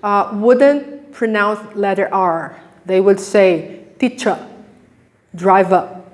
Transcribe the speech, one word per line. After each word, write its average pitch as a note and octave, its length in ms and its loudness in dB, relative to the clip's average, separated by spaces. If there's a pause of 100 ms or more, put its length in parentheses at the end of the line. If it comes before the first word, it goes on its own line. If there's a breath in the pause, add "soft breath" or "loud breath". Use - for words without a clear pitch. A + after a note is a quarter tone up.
uh, D4+ 320 0
wouldn't B3+ 800 2
pronounce G#3+ 640 -4
letter G3+ 380 -2
R. E3+ 460 -4 (260 loud breath)
They F#3 140 0
would G3 200 4
say F#3 680 0 (140)
teacher, A3 380 -2 (960)
driver. F#3 680 0 (120)